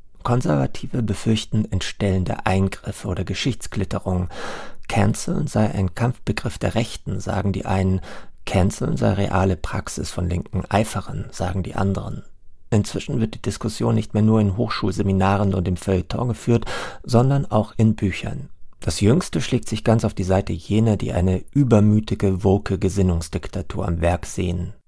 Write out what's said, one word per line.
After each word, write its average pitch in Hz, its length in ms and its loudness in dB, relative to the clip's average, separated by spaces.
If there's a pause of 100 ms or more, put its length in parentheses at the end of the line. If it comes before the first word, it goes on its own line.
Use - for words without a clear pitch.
(220)
Konservative 127 800 0
befürchten 107 680 0
entstellende 95 760 -2
Eingriffe 98 600 -2
oder 95 160 -4
Geschichtsklitterung. 92 1080 -2 (580)
Canceln - 580 2
sei 110 240 2
ein 95 240 -2
Kampfbegriff - 600 -2
der - 180 -2
Rechten, 98 460 -4
sagen 98 320 -2
die 92 140 -4
einen. 95 340 2 (460)
Canceln 101 500 2
sei 113 160 2
reale 95 440 2
Praxis - 540 -6
von 90 160 -4
linken 87 440 -4
Eiferern, 110 600 0
sagen 92 300 -4
die - 120 -8
anderen. 95 480 -2 (480)
Inzwischen - 500 0
wird 110 140 -2
die - 80 -14
Diskussion 113 520 -2
nicht 110 200 -2
mehr 107 80 4
nur 110 180 6
in 98 160 2
Hochschulseminaren 98 960 2
und 92 160 0
im 90 80 0
Feuilleton 95 520 0
geführt, 117 360 2 (400)
sondern 131 400 4
auch - 320 0
in 110 180 6
Büchern. - 540 -4 (320)
Das - 220 -2
Jüngste 139 400 4
schlägt - 260 -2
sich - 160 -4
ganz 110 220 4
auf - 80 0
die 95 100 -4
Seite 95 300 2
jener, 104 420 2
die - 160 -4
eine 92 400 2
übermütige, 107 880 4
woke 98 360 2
Gesinnungsdiktatur 92 1080 -2
am 85 140 -2
Werk 87 240 0
sehen. 90 480 -4 (140)